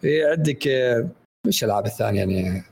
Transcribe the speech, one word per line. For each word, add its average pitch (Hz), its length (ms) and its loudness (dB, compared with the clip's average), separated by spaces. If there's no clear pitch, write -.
إيه، 151 260 2
عندك، 151 380 0
آه، 127 400 2
وش - 180 0
الألعاب 104 220 0
الثانية، 110 340 -2
يعني، 92 500 -2